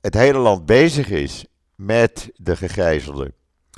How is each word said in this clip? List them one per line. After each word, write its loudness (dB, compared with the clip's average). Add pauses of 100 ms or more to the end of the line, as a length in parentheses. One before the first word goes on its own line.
het -6
hele 4
land 2
bezig 4
is -6 (280)
met -2
de -6
gegijzelden. -4 (420)